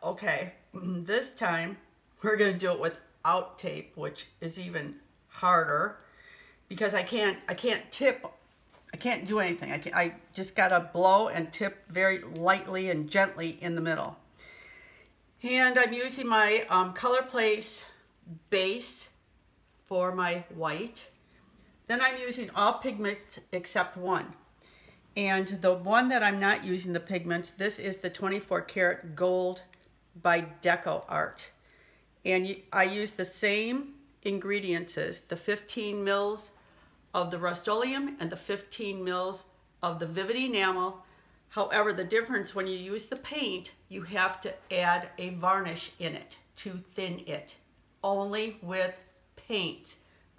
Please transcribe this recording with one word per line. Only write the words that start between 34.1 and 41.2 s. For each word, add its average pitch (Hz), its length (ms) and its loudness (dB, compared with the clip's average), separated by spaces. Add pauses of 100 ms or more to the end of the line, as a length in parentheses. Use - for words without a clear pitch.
ingredients, 196 720 -2
the 170 420 -6
fifteen 208 680 -4
mils 202 460 0 (640)
of 175 160 0
the 175 80 -4
Rust-Oleum 240 840 -2
and 165 100 -4
the 180 60 -8
fifteen 202 680 -8
mils 180 420 -2 (380)
of 165 160 -2
the 165 80 -4
Vivid 190 300 -2
Enamel. 190 680 0 (460)